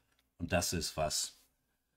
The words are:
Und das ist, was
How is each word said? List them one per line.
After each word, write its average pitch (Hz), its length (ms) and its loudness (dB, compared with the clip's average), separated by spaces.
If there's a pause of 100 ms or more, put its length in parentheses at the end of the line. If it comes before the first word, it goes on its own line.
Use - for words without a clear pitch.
(400)
Und 85 120 -4
das 87 220 2
ist, 80 240 -2
was - 420 0 (580)